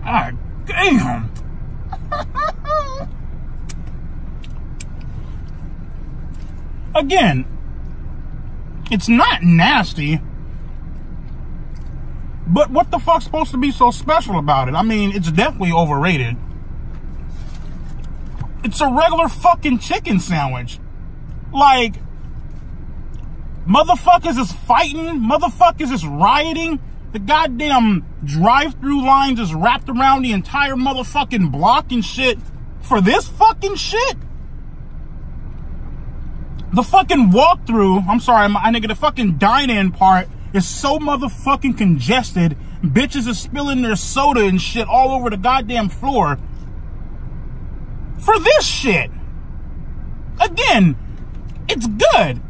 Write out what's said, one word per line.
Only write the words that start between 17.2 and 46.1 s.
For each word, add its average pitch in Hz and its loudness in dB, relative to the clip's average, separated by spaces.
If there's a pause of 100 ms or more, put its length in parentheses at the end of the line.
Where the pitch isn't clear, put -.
It's - -4
a 294 4
regular 330 4
fucking 339 4
chicken 311 0
sandwich. 135 -2 (720)
Like, 262 6 (1700)
motherfuckers 330 4
is 220 -2
fighting, 311 -2
motherfuckers 302 2
is 180 -2
rioting. 285 2 (320)
The 220 -6
goddamn 254 2 (180)
drive-through 262 2
lines 269 4
is 180 -2
wrapped 226 2
around 269 4
the 247 0
entire 269 0
motherfucking 254 0
block 220 4
and 233 0
shit 247 0 (440)
for 220 4
this 240 4
fucking 403 4
shit. - -2 (2500)
The 233 4
fucking 294 6
walkthrough, 208 4
I'm 220 2
sorry, 220 6
my 202 2 (100)
nigga, 233 0
the 214 -2
fucking 247 0
dine-in 214 4
part 185 4 (240)
is 190 2
so 294 0
motherfucking 277 0
congested. 170 2 (240)
Bitches 226 2
are 240 -2
spilling 277 -2
their 220 2
soda 269 2
and 185 2
shit - -2
all 262 4
over 247 0
the 208 -4
goddamn 233 0
floor 180 0 (1800)